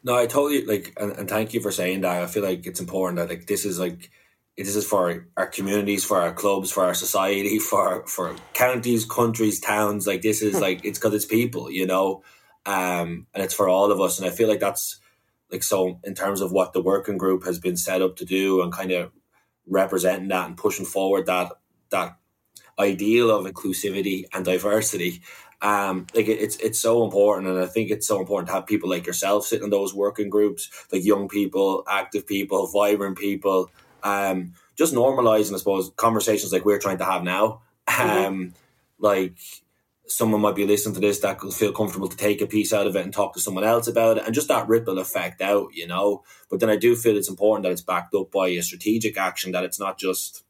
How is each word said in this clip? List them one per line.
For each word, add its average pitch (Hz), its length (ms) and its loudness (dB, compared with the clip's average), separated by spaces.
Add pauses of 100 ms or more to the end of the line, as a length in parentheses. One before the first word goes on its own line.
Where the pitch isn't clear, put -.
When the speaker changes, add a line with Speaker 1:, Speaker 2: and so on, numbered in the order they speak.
Speaker 1:
No, 123 120 0
I 120 120 4
totally, 143 380 2
like, 104 320 -2
and, 104 160 -2
and 98 140 -8
thank 107 260 -2
you 117 60 0
for 98 120 -2
saying 95 300 -2
that. 90 200 0
I 87 60 -4
feel 101 160 -2
like 92 220 -4
it's 90 140 -10
important 90 380 -4
that, 85 100 -2
like, 85 200 -10
this 101 180 -2
is, 90 140 -4
like, 87 320 -6 (440)
this 101 200 -6
is 104 100 0
for 87 500 0
our 92 120 -2
communities, 101 580 -2
for 95 160 2
our 85 100 0
clubs, 95 400 -2
for 95 140 2
our 87 80 2
society, 98 680 0
<laughs> - 100 -4
for, 92 360 0
for 87 300 -6 (180)
counties, 123 500 2
countries, 113 560 0
towns. 104 480 0
Like, 92 140 -2
this 107 200 0
is, 104 140 0
Speaker 2:
Hmm. - 60 2
Speaker 1:
like, 95 240 -2
it's - 140 -6
'cause 107 140 2
it's 104 120 -2
people, 110 440 -2
you 92 160 -2
know? 95 380 0 (420)
Um, 90 680 -4
and 98 100 -2
it's 92 100 -4
for 101 140 2
all 98 240 6
of 98 80 2
us. - 200 2
And 92 80 -2
I - 20 0
feel 110 180 2
like 101 140 2
that's, - 400 -4 (500)
like, 90 120 -6
so 92 420 0
in 101 80 -8
terms 95 260 -2
of 92 140 -2
what 92 180 2
the 90 100 0
working 98 360 0
group 92 260 0
has 87 160 -4
been 90 160 -4
set 92 260 -2
up 92 160 0
to 90 80 -10
do 95 360 2
and 87 100 -2
kind 92 200 -6
of 87 200 -4 (560)
representing 95 640 0
that 90 180 -2
and 87 80 -14
pushing 98 300 -2
forward 95 400 0
that, 90 260 0 (380)
that 87 280 -2 (640)
ideal 101 500 4
of 101 160 2
inclusivity 95 800 -4 (100)
and 95 120 -4
diversity, 92 760 0 (400)
um, 98 540 0
like, 113 120 4
it, 110 120 2
it's, 107 180 -2
it's 110 220 -2
so 117 240 4
important. 98 460 4
And 92 100 0
I 92 60 2
think 104 260 -2
it's 104 160 -2
so 101 140 0
important 92 260 -2
to 92 60 -6
have 92 120 -4
people 104 240 -2
like 87 160 -2
yourself 98 400 0
sitting 104 200 -2
in 104 40 -4
those 98 240 0
working 101 360 -2
groups, 104 400 2 (200)
like, 90 140 -2
young 101 240 2
people, 98 580 0
active 98 400 -4
people, 98 420 -2
vibrant 101 500 2
people, 98 540 0 (320)
um, 98 500 0 (240)
just 160 160 2
normalizing, 117 600 4
I 92 40 -4
suppose, 92 400 0
conversations 107 560 2
like 92 100 0
we're 104 160 4
trying 95 200 -2
to 95 60 -2
have 92 180 -2
now. 98 380 0 (280)
Speaker 2:
Mm-hmm. 107 360 2
Speaker 1:
Um, 92 280 -6 (460)
like, 95 380 2 (680)
someone 107 360 2
might 104 140 2
be 101 100 0
listening 101 280 2
to 92 80 -2
this 101 180 2
that 98 200 -2
could 98 140 -10
feel 104 180 0
comfortable 95 380 -2
to - 80 -12
take 104 240 0
a 101 40 0
piece 104 280 0
out 104 120 2
of 95 100 -2
it 95 80 0
and 98 100 -8
talk 101 200 -2
to 90 60 -12
someone 95 240 -2
else 113 240 2
about 113 300 4
it, - 80 -4
and 113 100 -2
just 151 140 -2
that 110 180 0
ripple 110 320 2
effect 90 420 -4
out, 101 320 0
you 85 140 -10
know? 98 360 0 (260)
But 95 100 -4
then 110 100 4
I 107 60 4
do 117 200 4
feel 117 200 2
it's 98 140 0
important 104 340 2
that 90 80 0
it's 87 100 -4
backed 87 320 -4
up 95 160 -2
by 95 200 0
a 87 120 -2
strategic 104 560 -2
action, 92 360 -4
that 90 100 -2
it's - 160 -8
not 98 180 -6
just - 520 -6